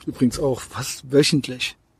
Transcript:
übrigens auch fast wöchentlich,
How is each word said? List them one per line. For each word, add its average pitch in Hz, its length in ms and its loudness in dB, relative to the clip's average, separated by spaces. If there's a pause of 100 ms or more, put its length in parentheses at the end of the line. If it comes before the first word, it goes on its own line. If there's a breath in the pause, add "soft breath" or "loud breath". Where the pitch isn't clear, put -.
übrigens 127 340 0
auch 135 220 -2
fast - 500 -10
wöchentlich, 139 640 2 (240)